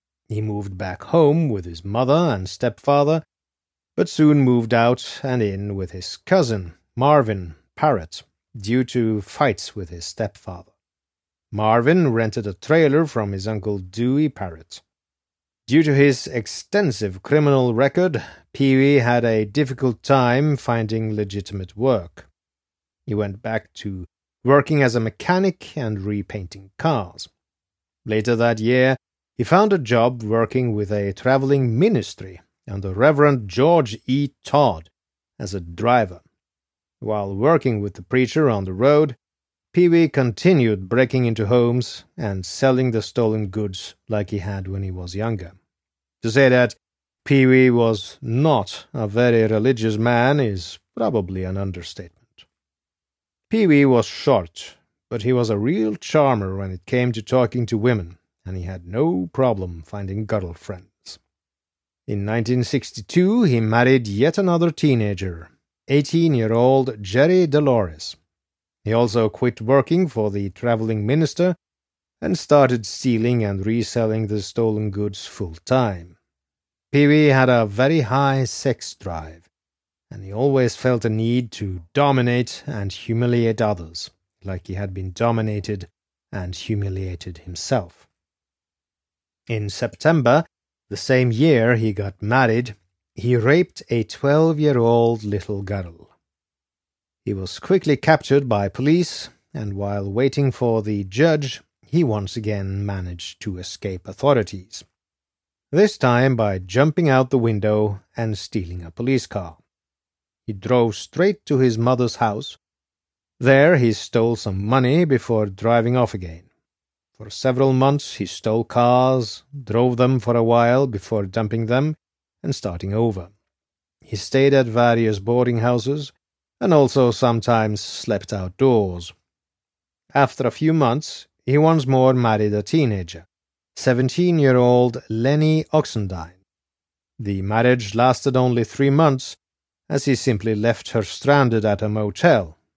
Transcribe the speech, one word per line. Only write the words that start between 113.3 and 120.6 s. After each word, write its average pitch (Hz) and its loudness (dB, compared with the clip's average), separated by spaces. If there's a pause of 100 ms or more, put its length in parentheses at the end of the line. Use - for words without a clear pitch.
There 139 6
he 120 4
stole 117 0
some 98 -6
money 131 2
before 117 0
driving 117 0
off 120 0
again. 85 -12 (680)
For 110 -20
several 131 0
months 135 2
he 98 -6
stole 110 -4
cars, 123 0 (220)
drove 120 0
them 127 2
for 120 0
a 117 2
while 120 4